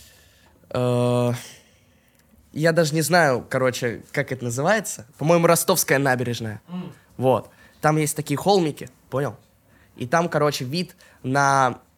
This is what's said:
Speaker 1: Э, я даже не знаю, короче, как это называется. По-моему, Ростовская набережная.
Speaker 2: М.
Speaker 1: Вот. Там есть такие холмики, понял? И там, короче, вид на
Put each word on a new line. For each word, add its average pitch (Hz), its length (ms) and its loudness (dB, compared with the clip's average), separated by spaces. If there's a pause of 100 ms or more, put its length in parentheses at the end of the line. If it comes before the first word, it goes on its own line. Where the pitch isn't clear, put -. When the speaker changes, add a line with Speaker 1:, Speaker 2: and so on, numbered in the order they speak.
(760)
Speaker 1:
Э, 123 580 0 (1200)
я 165 200 0
даже 156 220 2
не 160 80 0
знаю, 147 460 2
короче, 127 540 -2 (100)
как 139 200 -4
это 120 120 -10
называется. 147 600 -4 (120)
По-моему, 170 280 4
Ростовская - 520 2
набережная. 120 720 -2
Speaker 2:
М. 175 240 -10 (240)
Speaker 1:
Вот. 123 320 0 (320)
Там 151 160 2
есть 151 200 -2
такие 147 200 -4
холмики, 175 540 0 (200)
понял? 127 260 -4 (600)
И 127 100 -8
там, 170 220 2
короче, 147 360 0
вид 160 320 -6 (260)
на 135 560 2 (200)